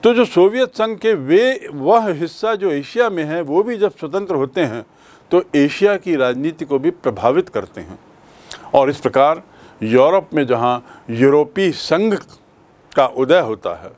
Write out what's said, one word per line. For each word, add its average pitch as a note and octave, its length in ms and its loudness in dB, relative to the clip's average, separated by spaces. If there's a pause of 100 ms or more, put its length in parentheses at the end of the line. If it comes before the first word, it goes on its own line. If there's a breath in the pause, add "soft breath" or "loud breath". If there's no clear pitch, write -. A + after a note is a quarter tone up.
तो A#3 120 6
जो A#3 100 4
सोवियत A3 500 2
संघ A3 240 -4
के A3 160 0
वे, G3 580 0
वह F#3+ 400 2
हिस्सा E3+ 420 -4
जो F#3+ 160 -2
एशिया F#3 400 -2
में E3 140 -4
है, D#3+ 180 -6
वो D#3 200 0
भी A#3 140 -4
जब G3+ 200 -2
स्वतंत्र F3+ 380 -6
होते C#3 260 -2
हैं A#2 260 -4 (440 soft breath)
तो F3+ 140 2 (100)
एशिया D#3 420 2
की F3+ 200 -4
राजनीति C3+ 480 -2
को C#3 140 -2
भी D3+ 120 0
प्रभावित B2+ 580 -2
करते - 320 -8
हैं। E2+ 180 -18 (760 loud breath)
और C3+ 160 4
इस C3+ 80 -6
प्रकार C#3+ 440 0 (400 loud breath)
यूरोप C3+ 520 2
में C#3+ 120 0
जहाँ A#2+ 640 -2
यूरोपीय D3 600 2
संघ G3 460 -2 (760)
का C3+ 100 4
उदय C3 340 2
होता G2 420 -6
है - 160 -18